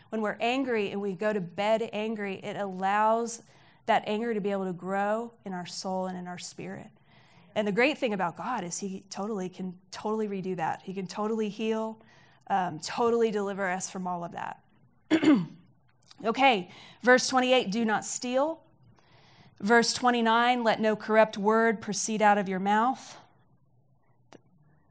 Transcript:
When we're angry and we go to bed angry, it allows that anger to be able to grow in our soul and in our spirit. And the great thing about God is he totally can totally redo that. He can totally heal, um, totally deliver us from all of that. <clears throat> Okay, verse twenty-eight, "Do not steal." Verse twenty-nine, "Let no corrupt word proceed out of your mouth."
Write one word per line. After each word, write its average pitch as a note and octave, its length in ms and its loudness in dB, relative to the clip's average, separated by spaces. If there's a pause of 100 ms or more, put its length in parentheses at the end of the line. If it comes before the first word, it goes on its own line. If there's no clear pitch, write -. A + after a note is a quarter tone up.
(100)
When A3 100 -4
we're G#3 200 -2
angry A#3+ 500 -2
and G3+ 100 -6
we G3+ 140 -4
go G#3+ 180 -2
to G#3+ 80 -2
bed G#3 520 -2
angry, G#3+ 420 -4 (100)
it G3+ 120 -8
allows G#3 840 0 (440)
that G#3+ 200 2
anger A3 260 -2
to G#3+ 80 -2
be G3 100 -2
able G3 140 -2
to F#3 80 -4
grow G3+ 600 -4 (120)
in G3 80 -10
our F3+ 140 -8
soul F#3 400 -6
and F#3 100 -8
in F3+ 100 -10
our F3+ 120 -12
spirit. - 500 -14 (640)
And G#3 140 -2
the G#3 40 -2
great B3 260 2
thing A3+ 160 -2
about F3+ 220 -4
God G#3 280 -6
is F3 140 -6
he F#3+ 320 -8
totally G3 380 -6
can F#3 260 -10 (160)
totally A3 360 -4
redo F#3 300 -6
that. D#3+ 280 -4
He F#3+ 100 -10
can F#3+ 120 -8
totally G#3+ 420 -4
heal, A3 520 -4 (480)
um, F3+ 300 -2
totally A#3 520 2
deliver G3 380 -2
us F#3 220 -4
from F#3 160 -8
all F3 180 -6
of E3+ 80 -10
that. - 280 -10 (500)
<clears throat> C#4 360 6 (800)
Okay, A3+ 460 2 (320)
verse B3 240 6
twenty-eight, B3+ 440 4
"Do A3+ 140 0
not G#3+ 200 0
steal." C4 560 0 (1000)
Verse A#3 320 4
twenty-nine, A#3+ 720 4
"Let G#3+ 160 2
no G#3+ 160 2
corrupt G#3+ 400 4
word A3 440 4
proceed G#3+ 420 0
out G#3 160 6
of G3 100 -2
your F#3+ 120 -2
mouth." G#3+ 580 0 (1700)